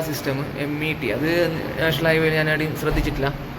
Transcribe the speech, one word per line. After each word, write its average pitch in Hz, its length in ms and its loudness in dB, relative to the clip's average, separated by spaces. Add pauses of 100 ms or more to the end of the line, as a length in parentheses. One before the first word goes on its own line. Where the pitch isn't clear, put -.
സിസ്റ്റം, 139 280 -2 (280)
എം 147 80 -4 (160)
ഇ - 20 0 (100)
ടി. 117 60 -2 (100)
അത് 151 120 0 (500)
നാഷണൽ 160 300 2
ഹൈവേയിൽ 160 300 4
ഞാൻ 156 140 2
എവിടെയും 151 280 0
ശ്രദ്ധിച്ചിട്ടില്ല. 147 480 0 (300)